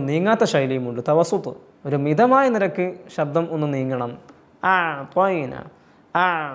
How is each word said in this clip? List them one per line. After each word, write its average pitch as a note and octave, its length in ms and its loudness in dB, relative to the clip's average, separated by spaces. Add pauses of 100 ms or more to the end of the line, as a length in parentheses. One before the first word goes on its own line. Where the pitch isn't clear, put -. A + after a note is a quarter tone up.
നീങ്ങാത്ത G3+ 340 2 (100)
ശൈലിയുമുണ്ട്. B2+ 460 0 (100)
തവസുത്ത്, E3 440 2 (340)
ഒരു C#3+ 100 0 (100)
മിതമായ B3 380 4 (100)
നിരക്ക് F#3+ 300 -2 (300)
ശബ്ദം D#3+ 300 0 (100)
ഒന്ന് D3+ 200 -2
നീങ്ങണം. B2+ 360 -4 (640)
ആ, - 20 4 (380)
ത്വയ്ന, F3 420 0 (680)
ആ, - 20 4 (280)